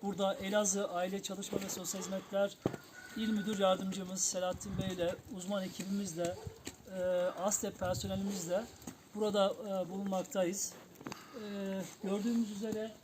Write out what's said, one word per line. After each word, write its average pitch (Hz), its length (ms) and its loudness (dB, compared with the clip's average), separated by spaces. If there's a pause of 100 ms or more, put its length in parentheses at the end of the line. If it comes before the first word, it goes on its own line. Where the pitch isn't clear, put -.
burada 190 300 2
Elazığ 202 560 2
Aile, 185 340 0
Çalışma 196 380 -2
ve 196 80 -4
Sosyal 185 320 -4
Hizmetler 196 560 0 (600)
İl 220 120 2
Müdür 208 300 2
Yardımcımız 190 640 4
Selahattin 180 560 0
Bey 190 180 0
ile 175 200 2 (220)
uzman 190 260 0
ekibimizle, 185 720 -2 (600)
e, 185 60 -2 (420)
astep 202 360 0
personelimizle 190 840 0 (520)
burada, 208 380 4 (120)
e, 190 240 0
bulunmaktayız. 190 840 0 (680)
E, 196 380 -2 (220)
gördüğümüz 214 480 2
üzere 214 400 -2 (120)